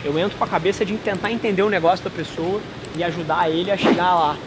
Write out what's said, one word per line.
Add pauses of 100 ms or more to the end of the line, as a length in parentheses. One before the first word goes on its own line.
Eu
entro
com
a
cabeça
de
tentar
entender
o
negócio
da
pessoa (340)
e
ajudar
ele
a
chegar
lá. (100)